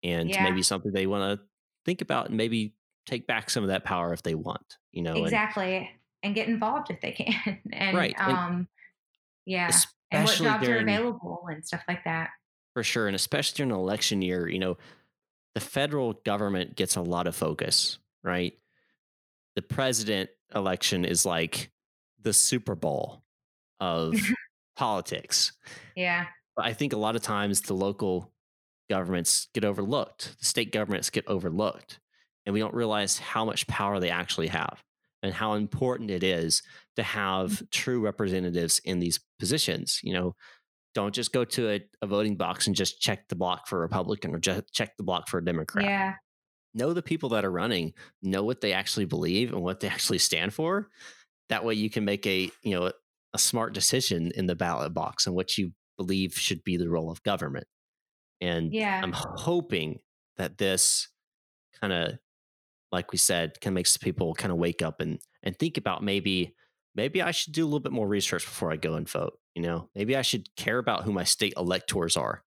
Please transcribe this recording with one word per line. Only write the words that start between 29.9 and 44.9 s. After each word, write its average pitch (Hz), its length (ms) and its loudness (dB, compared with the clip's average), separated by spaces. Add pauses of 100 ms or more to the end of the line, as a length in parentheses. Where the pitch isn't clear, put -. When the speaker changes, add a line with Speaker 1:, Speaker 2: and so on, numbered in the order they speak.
Speaker 1:
the - 60 -14
state - 280 0
governments 104 380 0
get - 160 -2
overlooked, 90 720 -2 (480)
and 101 60 0
we 104 80 2
don't 110 140 -2
realize 107 440 2
how - 260 -2
much - 220 -2
power 101 340 0
they 90 100 2
actually 85 380 -2
have - 340 -4 (400)
and 95 100 -2
how 107 220 0
important 113 560 -2
it 90 120 0
is 85 400 2 (340)
to 120 60 -2
have 95 500 0
Speaker 2:
Mm-hmm. 101 180 -6
Speaker 1:
true 123 300 0
representatives 90 800 0
in 90 180 -2
these 87 220 0 (180)
positions. - 640 0
You - 120 -4
know, 90 220 -2 (580)
don't 104 200 -2
just 120 180 -2
go 123 120 2
to 113 260 0
a, 104 140 -2 (180)
a 107 40 -4
voting 101 300 2
box 90 300 -2
and 101 100 2
just - 240 -2
check - 280 -2
the 90 80 -6
block 90 320 -2
for 95 100 -2
a 85 40 0
Republican 87 520 -2
or 85 40 -4
ju-, 92 240 0 (100)
check - 240 -4